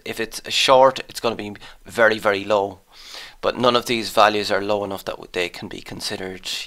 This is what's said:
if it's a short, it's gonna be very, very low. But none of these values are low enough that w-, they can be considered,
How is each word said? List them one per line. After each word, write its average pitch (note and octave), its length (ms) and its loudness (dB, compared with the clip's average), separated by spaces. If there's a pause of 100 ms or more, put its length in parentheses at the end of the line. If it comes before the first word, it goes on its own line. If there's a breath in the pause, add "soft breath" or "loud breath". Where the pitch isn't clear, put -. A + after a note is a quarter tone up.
if - 140 -8
it's - 260 -8
a - 60 -12
short, C3 480 6 (100)
it's - 120 -14
gonna A2+ 160 -2
be G#2 180 -10 (320 loud breath)
very, A2 320 4
very G2 260 0
low. G2+ 360 0 (600 loud breath)
But - 180 -2
none A#2+ 160 4
of A#2 120 0
these A2+ 240 -2
values G#2 420 4
are G2 100 0
low G2+ 220 -2
enough G2 220 -8
that - 100 -8
w-, - 160 -16
they F2 160 -2
can - 180 -12
be - 140 -12
considered, F#2 680 -10 (180)